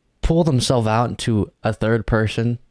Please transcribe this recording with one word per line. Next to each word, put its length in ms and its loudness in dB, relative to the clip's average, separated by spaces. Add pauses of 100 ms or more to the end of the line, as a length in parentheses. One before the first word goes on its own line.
(220)
pull 220 2
themselves 440 0
out 220 0
into 420 -2 (120)
a 100 -2
third 320 -2
person 540 -2 (120)